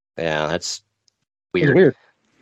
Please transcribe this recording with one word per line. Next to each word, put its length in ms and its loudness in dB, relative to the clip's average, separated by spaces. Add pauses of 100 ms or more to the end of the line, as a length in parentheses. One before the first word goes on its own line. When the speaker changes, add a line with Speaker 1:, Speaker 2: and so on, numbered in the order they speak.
(160)
Speaker 1:
Yeah, 300 -4
that's 380 -8 (720)
Speaker 2:
It 60 -2
was 20 -2
Speaker 1:
weird. 120 2
Speaker 2:
weird. 200 4 (460)